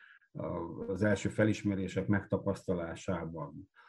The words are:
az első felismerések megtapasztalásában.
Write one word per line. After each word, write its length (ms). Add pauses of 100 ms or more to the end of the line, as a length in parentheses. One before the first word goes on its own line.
(880)
az 160
első 260
felismerések 800
megtapasztalásában. 1600 (200)